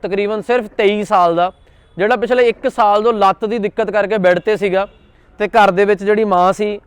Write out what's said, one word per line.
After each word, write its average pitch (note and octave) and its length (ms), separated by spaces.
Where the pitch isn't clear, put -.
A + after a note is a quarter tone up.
ਤਕਰੀਬਨ G3+ 400
ਸਿਰਫ A#3 260
ਤੇਈ G#3 360
ਸਾਲ F3+ 320
ਦਾ, F3 180
ਜਿਹੜਾ G#3 180
ਪਿਛਲੇ A#3+ 340
ਇੱਕ A#3 220
ਸਾਲ G#3+ 320
ਤੋਂ A#3 100
ਲੱਤ G3+ 320
ਦੀ A3 120
ਦਿੱਕਤ G#3 340
ਕਰਕੇ G3+ 260
ਬੈੱਡ F3+ 220
ਤੇ G#3+ 180
ਸੀਗਾ F#3+ 300
ਤੇ G#3 100
ਘਰ G3+ 240
ਦੇ F#3+ 140
ਵਿੱਚ G3 180
ਜਿਹੜੀ G#3 200
ਮਾਂ F#3 300
ਸੀ, G#3 340